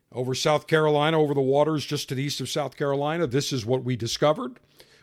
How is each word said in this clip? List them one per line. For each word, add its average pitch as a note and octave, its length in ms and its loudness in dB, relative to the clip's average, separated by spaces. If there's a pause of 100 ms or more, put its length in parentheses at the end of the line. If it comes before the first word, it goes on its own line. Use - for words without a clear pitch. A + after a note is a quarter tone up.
(120)
over B2+ 240 -4
South D3+ 320 0
Carolina, D#3 500 4
over D3 160 2
the C#3 60 0
waters C#3+ 460 2
just - 240 -6
to C3+ 60 -6
the C3 80 -2
east C#3+ 180 -6
of B2 80 -8
South C#3 260 -6
Carolina, D3 500 -2
this A#2+ 280 -2
is A#2 120 -4
what B2+ 200 0
we B2+ 100 -2
discovered. D#3 640 0 (420)